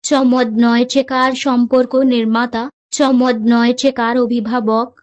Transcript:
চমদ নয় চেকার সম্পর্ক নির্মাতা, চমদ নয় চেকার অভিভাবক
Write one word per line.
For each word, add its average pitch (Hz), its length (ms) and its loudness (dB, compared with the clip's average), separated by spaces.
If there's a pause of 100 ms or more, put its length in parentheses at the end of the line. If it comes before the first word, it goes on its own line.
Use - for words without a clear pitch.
চমদ 254 460 0 (100)
নয় 233 260 2
চেকার 262 460 -2 (140)
সম্পর্ক 254 480 0 (120)
নির্মাতা, 233 580 0 (280)
চমদ 254 460 2 (120)
নয় 233 240 2
চেকার 247 460 -2
অভিভাবক 233 720 -2 (140)